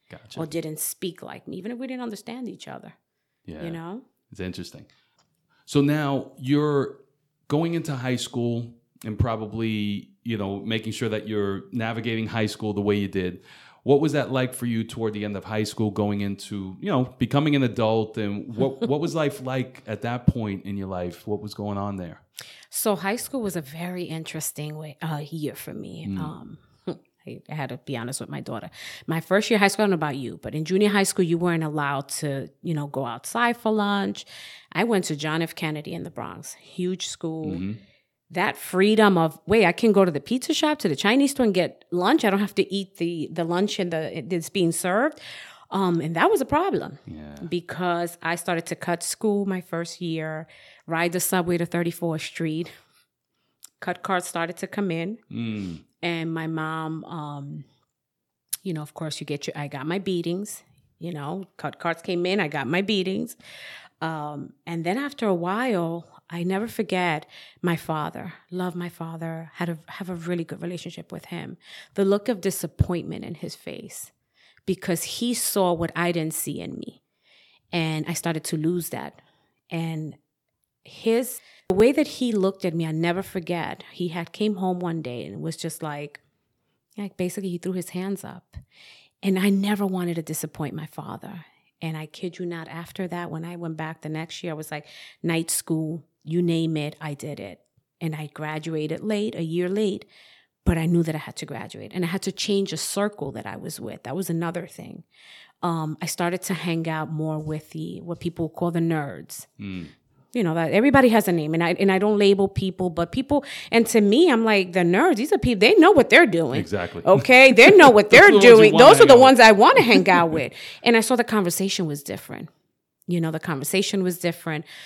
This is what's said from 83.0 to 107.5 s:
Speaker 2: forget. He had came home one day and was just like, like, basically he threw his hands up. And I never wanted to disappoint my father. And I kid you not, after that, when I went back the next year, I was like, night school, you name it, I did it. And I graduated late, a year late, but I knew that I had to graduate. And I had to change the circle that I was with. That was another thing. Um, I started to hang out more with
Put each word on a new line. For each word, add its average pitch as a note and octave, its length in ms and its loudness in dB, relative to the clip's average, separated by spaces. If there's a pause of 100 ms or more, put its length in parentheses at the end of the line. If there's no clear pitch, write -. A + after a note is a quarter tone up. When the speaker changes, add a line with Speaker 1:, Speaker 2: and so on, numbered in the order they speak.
Speaker 2:
forget. E3+ 680 -8
He F3 180 -8
had F3 240 -10
came G#3+ 220 -2
home F3+ 240 -2
one E3 220 -4
day A#2+ 240 -10
and G2+ 160 -12
was D#3+ 160 -8
just - 240 -10
like, D3 380 -12 (800)
like, G3+ 200 -12
basically F#3 320 -6
he F3 80 -6
threw F#3 140 -6
his F3+ 180 -8
hands F#3+ 340 -8
up. - 340 -18 (640)
And F#3+ 160 2
I G3+ 100 2
never G3+ 360 0
wanted F3+ 300 -4
to E3+ 60 -6
disappoint D#3 540 -8
my D3 100 -10
father. E3 600 -16 (360)
And D#3+ 160 -8
I D#3 80 -12
kid E3+ 320 -12
you F3+ 80 -10
not, E3 220 -10
after E3+ 400 -10
that, F3 240 -8
when D#3+ 120 -8
I F3 120 -12
went E3+ 220 -8
back D#3+ 240 -10
the D#3 80 -12
next D#3 340 -10
year, E3+ 100 -8
I - 20 -8
was D#3 160 -14
like, D3+ 140 -12 (380)
night E3 260 -2
school, D#3+ 540 -4 (200)
you E3 180 -2
name E3 360 0
it, D3+ 240 -6
I D3+ 140 -10
did C#3 240 -12
it. F#2+ 200 -16 (400)
And D#3+ 160 -4
I D3+ 180 -12
graduated D#3 680 -6
late, G#3 340 -4
a E3 80 -8
year E3+ 240 -2
late, G3+ 380 -2 (600)
but E3+ 120 2
I D#3+ 80 -2
knew E3+ 180 4
that D#3 120 -4
I D3+ 40 -8
had - 180 -14
to - 80 -10
graduate. A2 500 -14
And F3+ 100 -4
I - 40 -6
had F#3+ 140 -6
to G3 80 -4
change G3 400 -2
the D#3+ 60 -6
circle G3+ 540 -4
that - 160 -12
I F#2+ 100 -12
was - 240 -12
with. A2 220 -14
That C3 120 -8
was F#3 140 -6
another E3 380 -4
thing. - 360 -18 (580)
Um, D#3+ 400 -2
I - 60 -6
started F3 360 -4
to G3 100 -4
hang E3 360 -4
out D#3 220 -6
more D#3 280 -4
with D#3 320 -10